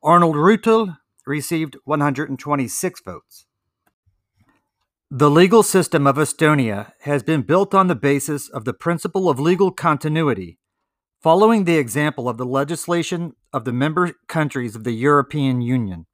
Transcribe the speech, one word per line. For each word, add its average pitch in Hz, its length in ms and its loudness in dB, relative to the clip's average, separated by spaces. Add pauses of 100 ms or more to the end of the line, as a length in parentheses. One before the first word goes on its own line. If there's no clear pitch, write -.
Arnold 165 320 4
Reutel 208 600 2 (280)
received 151 580 -6
one 151 180 -2
hundred 143 280 -2
and 135 80 -6
twenty-six 143 640 -6
votes. - 460 -18 (1700)
The 143 160 4
legal 180 320 6
system 160 460 2
of 131 80 2
Estonia 139 880 0
has 143 200 -4
been 160 200 -2
built 185 340 0
on 190 120 4
the 175 80 0
basis 139 520 -2
of 117 160 -12
the 120 100 -6
principle 175 560 -4
of 135 120 0
legal 180 280 2
continuity, 151 880 -2 (640)
following 202 440 4
the 170 100 2
example 139 540 -2
of 117 80 -6
the 127 80 -6
legislation 156 880 -4 (180)
of 110 140 -6
the 123 80 -4
member 156 400 0 (140)
countries 135 460 -4
of 110 120 -12
the 123 80 -4
European 135 680 0
Union. 113 520 -4